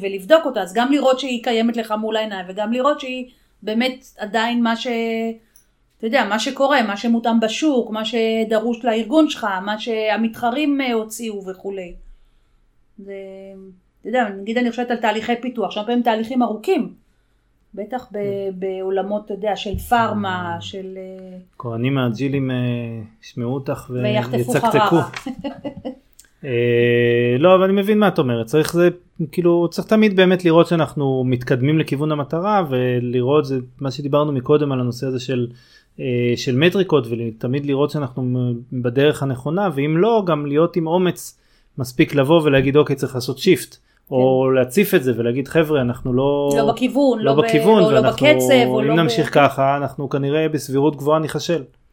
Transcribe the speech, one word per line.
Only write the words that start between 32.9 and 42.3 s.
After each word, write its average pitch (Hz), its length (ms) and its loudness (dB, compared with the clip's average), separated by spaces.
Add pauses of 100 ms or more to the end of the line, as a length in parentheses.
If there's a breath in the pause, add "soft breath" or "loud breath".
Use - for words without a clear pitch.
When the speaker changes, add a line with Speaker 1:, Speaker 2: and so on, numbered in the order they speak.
Speaker 2:
זה 135 140 -4 (220)
מה 139 100 -4
שדיברנו 147 420 0
מקודם 143 400 2
על 127 80 -2
הנושא 123 260 -4
הזה 127 140 -4
של, 123 260 -2 (540 soft breath)
אה, 143 40 -8 (320)
של 127 200 -2
מטריקות, 165 540 2
ותמיד 120 560 -6
לראות 143 240 0
שאנחנו 127 600 -4 (200)
בדרך 135 500 0
הנכונה, 147 520 -2
ואם 147 240 -2
לא, 220 280 2
גם 147 200 -2
להיות 156 300 0
עם 165 100 -2
אומץ 175 520 -2 (400)
מספיק 147 360 0
לבוא 143 280 4